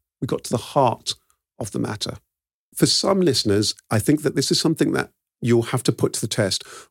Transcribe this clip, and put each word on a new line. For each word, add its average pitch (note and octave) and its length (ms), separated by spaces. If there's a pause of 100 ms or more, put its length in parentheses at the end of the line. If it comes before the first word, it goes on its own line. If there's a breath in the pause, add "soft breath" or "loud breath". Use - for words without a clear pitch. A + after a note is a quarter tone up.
(200)
We C3+ 80
got - 180
to - 60
the B2 60
heart - 560 (460)
of - 120
the - 80
matter. A2 380 (580)
For - 100
some G3 360
listeners, G#2+ 520 (160)
I A2+ 100
think D3+ 240
that - 120
this B2+ 160
is E3 80
something D#3 320
that - 200 (280)
you'll A#2 220 (100)
have B2+ 120
to B2+ 100
put - 200
to - 80
the A2 60
test. - 380 (260 loud breath)